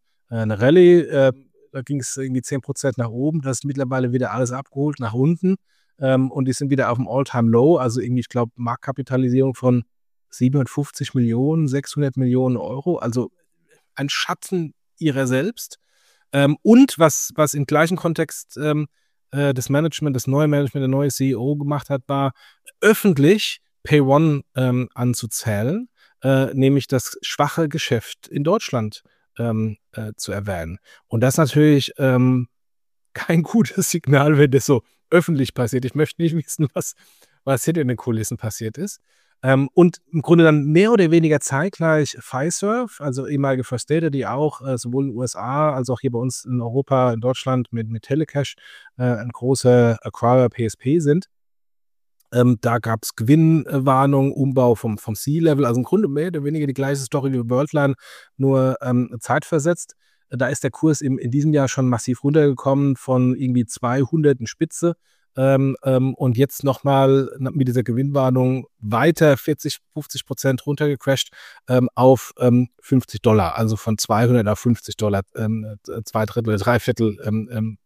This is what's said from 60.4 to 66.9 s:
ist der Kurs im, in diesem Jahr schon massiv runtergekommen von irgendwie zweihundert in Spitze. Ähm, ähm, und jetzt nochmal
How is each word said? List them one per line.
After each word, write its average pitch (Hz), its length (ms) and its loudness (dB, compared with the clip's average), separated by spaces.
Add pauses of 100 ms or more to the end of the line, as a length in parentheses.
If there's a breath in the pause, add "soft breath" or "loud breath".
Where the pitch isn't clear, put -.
ist - 160 -6
der 113 60 -2
Kurs 156 320 0
im, 131 160 -2
in 120 120 -6
diesem 147 220 2
Jahr 139 160 2
schon 131 220 0
massiv 120 340 -2
runtergekommen 143 720 2
von 127 400 0
irgendwie 127 300 -2
zweihundert 139 760 0
in 113 60 -8
Spitze. - 480 -4 (420)
Ähm, 135 460 2
ähm, 131 320 0
und 123 240 0
jetzt - 260 0
nochmal 135 720 2